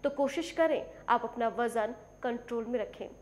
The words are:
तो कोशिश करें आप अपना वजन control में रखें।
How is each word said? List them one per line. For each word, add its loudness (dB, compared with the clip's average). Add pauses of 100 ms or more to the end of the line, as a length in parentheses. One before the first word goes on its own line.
तो 4
कोशिश 0
करें 4 (240)
आप 4
अपना 0
वजन 0 (280)
control -2
में -2
रखें। -6 (120)